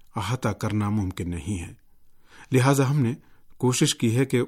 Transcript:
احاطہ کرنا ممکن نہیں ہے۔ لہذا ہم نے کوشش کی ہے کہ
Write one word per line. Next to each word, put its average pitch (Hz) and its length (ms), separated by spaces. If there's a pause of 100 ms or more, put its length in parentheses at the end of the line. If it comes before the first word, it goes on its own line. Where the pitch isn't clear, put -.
(160)
احاطہ 113 320
کرنا 104 400
ممکن 98 420
نہیں 85 320
ہے۔ 73 100 (800)
لہذا 135 380
ہم 147 100
نے 120 140 (440)
کوشش 123 360
کی 113 220
ہے 135 80
کہ 127 240